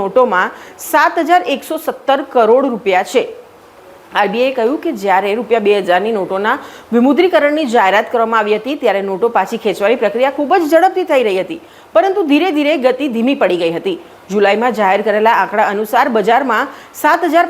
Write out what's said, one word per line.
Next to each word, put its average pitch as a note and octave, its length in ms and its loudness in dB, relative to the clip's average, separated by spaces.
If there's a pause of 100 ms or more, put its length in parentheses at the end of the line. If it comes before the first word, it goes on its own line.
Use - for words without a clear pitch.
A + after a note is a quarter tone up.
નોટોમાં G3+ 580 0 (300)
સાત D#4+ 400 2
હજાર F4+ 120 4 (140)
એકસો D#4 300 -8
સત્તર C#4 500 -2
કરોડ B3 380 4
રૂપિયા F#3+ 400 -2
છે. B3 120 2 (960)
આરબીઆઈએ A#3 340 0
કહ્યું B3 260 -2
કે D#4+ 160 -6 (100)
જ્યારે G3 300 0
રૂપિયા A3 340 -2
બે G3+ 100 0
હજારની F#3+ 400 0
નોટોના G3 400 -4 (320)
વિમુદ્રીકરણની D4 840 2
જાહેરાત G#3+ 380 2
કરવામાં A3+ 280 0
આવી G#3 200 0
હતી, C#4 200 -6
ત્યારે G3 300 0
નોટો A3+ 260 -2
પાછી G3+ 280 -2
ખેંચવાની G#3 380 0
પ્રક્રિયા A#3+ 360 0
ખૂબ D4 220 0
જ D4+ 120 0
ઝડપથી F4+ 380 2
થઈ C4+ 180 2
રહી F#3 140 -2
હતી, D#3+ 180 -12 (320)
પરંતુ F#4 380 2
ધીરે D#4 260 2
ધીરે D4 260 0
ગતિ B3+ 320 0
ધીમી B3+ 280 0
પડી F3+ 200 0
ગઈ E3+ 140 -2
હતી. E3+ 220 -6 (320)
જુલાઈમાં G#3 440 0
જાહેર G3+ 300 2
કરેલા G#3+ 340 2
આંકડા G3+ 320 0
અનુસાર A3 440 0
બજારમાં A3+ 520 0 (320)
સાત E4+ 320 2
હજાર E4+ 180 2